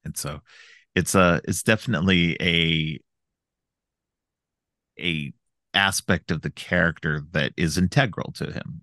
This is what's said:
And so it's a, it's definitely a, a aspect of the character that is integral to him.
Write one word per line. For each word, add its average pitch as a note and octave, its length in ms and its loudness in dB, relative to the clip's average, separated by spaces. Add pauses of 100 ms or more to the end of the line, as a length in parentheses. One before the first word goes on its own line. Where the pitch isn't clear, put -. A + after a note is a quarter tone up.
And D#2+ 100 -10
so D2 260 -8 (540)
it's F2+ 200 0
a, F2 300 6
it's - 180 -4
definitely F2+ 760 2
a, E2 600 0 (2000)
a D#2 320 -4 (420)
aspect G2 560 0
of D#3+ 120 -2
the D2+ 80 -4
character E2 800 -2
that D2 260 -2
is E2 220 0
integral F#2 540 0
to - 200 -8
him. - 300 -12